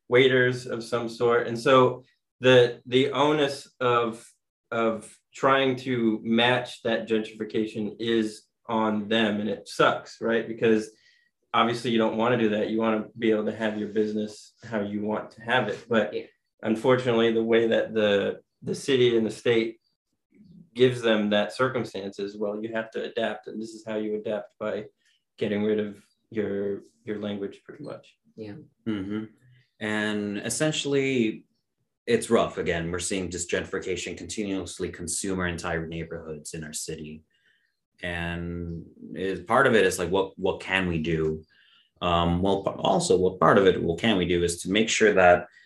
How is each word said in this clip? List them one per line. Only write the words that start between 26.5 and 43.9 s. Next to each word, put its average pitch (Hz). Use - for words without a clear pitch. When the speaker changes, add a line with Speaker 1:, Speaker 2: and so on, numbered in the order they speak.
Speaker 1:
your 104
language, 101
pretty -
much. -
Speaker 2:
Yeah. 107
Speaker 3:
Mm-hmm. 104
And 104
essentially, 135
it's 117
rough. 92
Again, 85
we're 90
seeing 92
just 87
gentrification 90
continuously 90
consume 92
our 90
entire 85
neighborhoods 80
in 80
our 76
city. 78
And 85
is, 90
part 123
of 120
it 98
is 92
like, 87
what, 95
what 92
can 95
we 85
do? 80
Um, 87
well, 98
p-, -
also, 165
what 92
part 82
of 98
it, 87
what 85